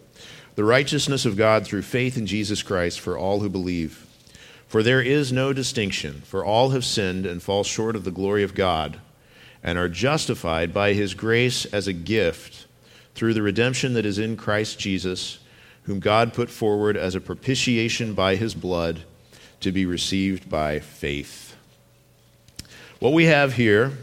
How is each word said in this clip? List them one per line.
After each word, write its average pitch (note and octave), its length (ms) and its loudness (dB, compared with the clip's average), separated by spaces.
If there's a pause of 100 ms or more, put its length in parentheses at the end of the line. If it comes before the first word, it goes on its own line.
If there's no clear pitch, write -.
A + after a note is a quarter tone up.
(560)
The G#2+ 80 0
righteousness C3+ 600 2
of G#2 100 0
God A2 300 4
through G2+ 160 -4
faith B2+ 360 -2
in A2 100 -4
Jesus G2+ 360 -2
Christ F2 380 -2
for F2+ 160 -6
all G2 240 0
who G#2 80 -2
believe. F2+ 580 -4 (640)
For A2 140 2
there B2+ 180 4
is C3 320 2
no C3 180 0
distinction, G2 720 -4
for F#2 240 -6
all A#2 240 4
have C3 160 0
sinned F#2+ 400 -2
and F2 180 -6
fall G2+ 220 0
short A2+ 280 -2
of F#2+ 120 -6
the F#2+ 60 -6
glory G2 300 0
of F#2+ 140 -2
God, D#2+ 460 0 (600)
and F2 160 -2
are F2 120 0
justified F2 840 -2
by G2+ 200 2
his G2+ 200 -2
grace A#2 520 0
as G2 240 -2
a - 40 0
gift G2 760 -2 (480)
through A2+ 180 0
the A2 80 0
redemption A#2+ 540 0
that G#2+ 100 0
is G2+ 120 -2
in A2 200 -4
Christ G#2+ 420 -2
Jesus, F#2 600 -4 (440)
whom G2 160 -6
God A2 340 4
put A#2+ 160 -2
forward G#2 460 2
as F#2 200 -2
a F#2 40 -2
propitiation A#2 920 -2
by F#2+ 240 2
his G#2+ 180 -2
blood E2+ 460 -2 (580)
to F#2+ 140 -2
be F#2+ 120 0
received F#2+ 640 -2
by D2+ 300 0
faith." - 760 -10 (1500)
What B2 120 4
we E3 140 6
have C#3+ 300 6
here, A#2 360 4 (120)